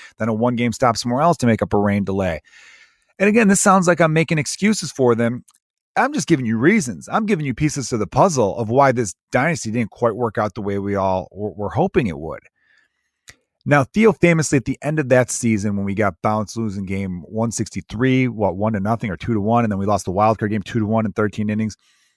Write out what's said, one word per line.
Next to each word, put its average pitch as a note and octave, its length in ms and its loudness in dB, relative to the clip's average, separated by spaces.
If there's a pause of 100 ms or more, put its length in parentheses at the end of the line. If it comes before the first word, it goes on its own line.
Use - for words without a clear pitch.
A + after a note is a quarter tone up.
(180)
then A2 100 -2
a A#2 60 0
one-game A#2+ 380 0
stop A#2 240 0
somewhere B2 260 -2
else E3+ 160 4
to - 80 0
make A2+ 160 2
up G2 100 -2
a G#2 60 2
rain G2+ 260 2
delay. F#2 360 -2 (800)
And G3 100 2
again, G#3+ 200 4
this G3 120 4
sounds F#3+ 280 4
like F3 120 2
I'm D#3+ 120 4
making D#3+ 260 0
excuses F3+ 540 -2
for B2 220 4
them. A#2 300 0 (520)
I'm B3+ 160 2
just C4+ 160 -4
giving C3+ 180 2
you A2 120 0
reasons. B2+ 520 0
I'm G#3+ 160 0
giving F3+ 180 0
you C3 100 -4
pieces D3 340 -2
to B2+ 80 -2
the G#2 100 -2
puzzle C3 500 2
of G#2+ 120 -4
why C3+ 240 4
this A#2 220 -4 (180)
dynasty C3+ 380 -2
didn't A2+ 200 -4
quite A#2 240 0
work A#2 240 -4
out G#2+ 160 -2
the A2+ 80 -10
way G2 160 -4
we G2 160 -4
all F#2+ 360 0
w-, G2+ 260 -10
were G2+ 140 -6
hoping E3 360 -2
it D#2 120 -6
would. D2 240 -12 (1200)
Now, C#3 180 4
Theo G#3+ 280 4
famously D#3+ 440 2
at B2+ 80 0
the - 160 -6
end D#3 180 -4
of C3+ 120 -4
that B2+ 200 4
season, G#2+ 460 -2
when G2 80 -4
we G2 100 -4
got G2 280 -2
bounced G#2+ 340 -4
losing G#2 300 -6
game F#2 400 -6
one A2 240 -4
sixty-three, B2+ 800 -2
what, G#2+ 280 -2
one G#2 160 -2
to G#2 80 -4
nothing A2 300 -2
or E2+ 60 -6
two - 180 -4
to G#2 80 0
one, A2+ 220 2
and A2 60 -2
then G2 80 -4
we G2 60 -4
lost G2+ 220 0
the F#2+ 40 -4
wild G#2 280 2
card G#2 140 -4
game G#2+ 100 -4
two - 160 -6
to G#2+ 80 0
one A2 180 0
in G2+ 80 -6
thirteen G#2+ 380 -2
innings, G#2+ 260 -4 (400)